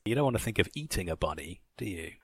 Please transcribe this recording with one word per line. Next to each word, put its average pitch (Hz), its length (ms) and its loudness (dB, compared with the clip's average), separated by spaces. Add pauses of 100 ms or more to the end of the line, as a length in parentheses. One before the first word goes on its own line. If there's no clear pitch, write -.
You 110 120 2
don't 143 100 4
want 127 100 4
to 113 80 0
think 113 160 0
of 95 160 6
eating 104 340 -2
a 80 60 0
bunny, 73 460 -4 (160)
do - 80 -4
you? 82 260 -6 (120)